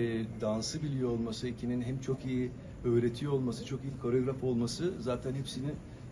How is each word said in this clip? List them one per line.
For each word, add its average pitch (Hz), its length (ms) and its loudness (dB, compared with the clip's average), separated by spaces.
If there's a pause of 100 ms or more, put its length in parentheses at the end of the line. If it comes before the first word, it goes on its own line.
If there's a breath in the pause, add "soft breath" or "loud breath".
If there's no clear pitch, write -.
(400)
dansı 110 420 0
biliyor 131 280 0
olması 117 380 0
ekinin, 123 340 -2
hem 131 180 -2
çok - 240 -2
iyi 127 260 0 (340 loud breath)
öğretiyor 120 480 4
olması, 127 340 2
çok 131 180 -4
iyi 135 80 -4 (100)
koreograf 127 420 2
olması 127 560 2
zaten 123 340 -2
hepsini 135 360 -2 (420 loud breath)